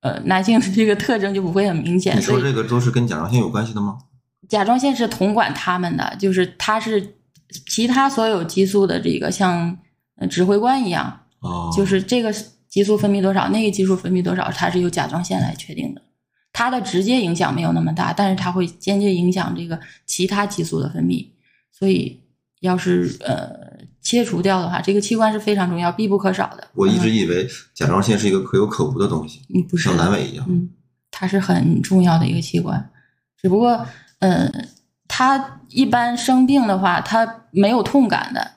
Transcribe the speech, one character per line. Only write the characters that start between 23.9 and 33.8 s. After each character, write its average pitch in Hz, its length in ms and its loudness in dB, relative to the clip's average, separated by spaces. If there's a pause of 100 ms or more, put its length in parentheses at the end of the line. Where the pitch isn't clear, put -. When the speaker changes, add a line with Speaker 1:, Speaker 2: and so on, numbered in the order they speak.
Speaker 1:
切 240 240 2
除 175 160 -4
掉 185 200 2
的 170 80 -4
话， 180 120 -2
这 190 140 0
个 202 60 4
器 202 140 -2
官 220 160 2
是 214 80 -4
非 208 160 0
常 185 140 0
重 175 100 -2
要， 175 140 0
必 220 160 -2
不 196 80 2
可 190 160 0
少 190 240 -2
的。 - 180 -20
Speaker 2:
我 98 140 2
一 - 100 4
直 110 120 2
以 107 160 2
为 90 200 0 (280)
甲 - 120 -2
状 95 160 2
腺 104 160 2
是 104 80 0
一 101 40 4
个 95 120 2
可 92 140 -2
有 101 100 4
可 101 180 -2
无 71 140 -4
的 98 80 2
东 78 220 -2
西， - 140 -18 (120)
Speaker 1:
嗯， 180 140 4
不 180 80 -2
是。 160 140 0
Speaker 2:
像 170 80 2
阑 170 120 2
尾 - 160 0
一 - 80 -12
样。 - 140 -8
Speaker 1:
嗯， - 220 0 (400)
它 - 160 -8
是 190 120 0
很 175 440 2
重 185 200 4
要 170 160 4
的 165 80 2
一 - 80 0
个 170 60 0
器 - 180 -2
官。 - 320 -4 (500)
只 185 80 0
不 180 100 4
过， 233 280 2 (320)